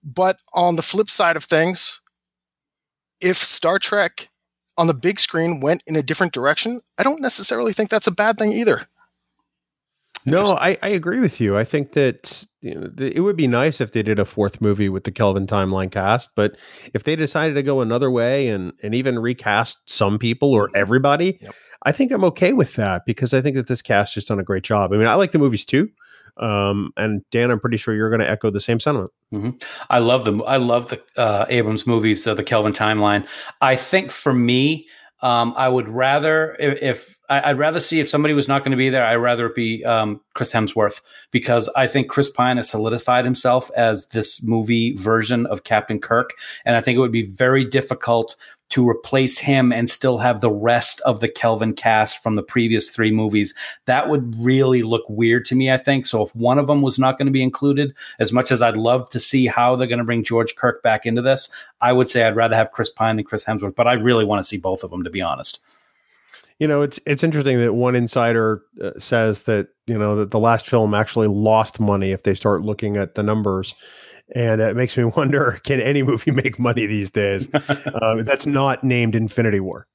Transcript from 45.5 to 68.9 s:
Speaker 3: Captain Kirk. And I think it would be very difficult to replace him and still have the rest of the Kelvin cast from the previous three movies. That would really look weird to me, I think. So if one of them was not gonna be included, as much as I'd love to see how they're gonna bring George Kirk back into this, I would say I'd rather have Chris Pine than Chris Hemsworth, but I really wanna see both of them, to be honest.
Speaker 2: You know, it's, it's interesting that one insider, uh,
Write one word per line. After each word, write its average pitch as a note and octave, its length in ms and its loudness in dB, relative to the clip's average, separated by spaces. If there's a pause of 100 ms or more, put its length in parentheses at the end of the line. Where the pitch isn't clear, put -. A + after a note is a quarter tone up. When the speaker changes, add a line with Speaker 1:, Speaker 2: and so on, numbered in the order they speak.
Speaker 3:
Captain G#2+ 340 0
Kirk. - 360 0 (280)
And A#2 140 2
I A2+ 40 2
think A#2+ 140 0
it B2 40 4
would B2 120 2
be A2+ 140 -2
very B2+ 400 2
difficult A#2+ 720 -2 (320)
to B2 180 2
replace B2+ 520 0
him C3 320 2
and A#2 180 0
still B2+ 300 0
have A#2+ 220 0
the A#2 100 2
rest A#2 500 0
of A#2 200 0
the A#2 80 -2
Kelvin A2 440 0
cast A2 480 0
from A2 140 -2
the G#2 80 -2
previous A2+ 480 0
three A2 200 0
movies. G#2+ 440 0 (300)
That C3+ 240 0
would B2 300 -2
really B2+ 440 4
look A2+ 260 0
weird A#2 360 2
to B2+ 100 -2
me, C3 160 4
I B2+ 60 4
think. C3 280 0
So A2 180 0
if - 120 -6
one A#2+ 240 2
of C#3 80 0
them C#3+ 140 2
was C3 180 0
not C3 180 2
gonna C#3 140 0
be C3+ 120 2
included, C#3 500 0 (260)
as A2+ 120 0
much B2+ 200 2
as A#2+ 100 2
I'd A2+ 160 2
love A#2+ 320 0
to A#2+ 100 -6
see B2+ 280 0
how B2 280 2
they're B2 120 -2
gonna A#2+ 160 -2
bring A2+ 200 -2
George A2+ 320 -2
Kirk - 280 -2
back A2 220 0
into A#2+ 160 0
this, C3 280 0 (320)
I B2 120 4
would B2+ 160 4
say A#2 140 2
I'd A2 120 2
rather A2+ 200 2
have A2 160 2
Chris - 200 -4
Pine A2 240 -2
than G#2 100 -4
Chris - 180 -8
Hemsworth, G2+ 320 -4
but A#2+ 120 2
I B2 60 4
really A#2 320 2
wanna G2+ 180 0
see G#2 140 -4
both F#2 260 -4
of E2+ 80 -12
them, F2+ 120 -8
to F2 60 -8
be G2 120 -6
honest. C#2 380 -6 (1000)
Speaker 2:
You D#3 80 2
know, C#3+ 140 2
it's, C#3+ 240 -4
it's C#3+ 180 -2
interesting C#3+ 380 2
that A#2 120 2
one B2 220 2
insider, A2+ 680 2 (220)
uh, G2 160 -6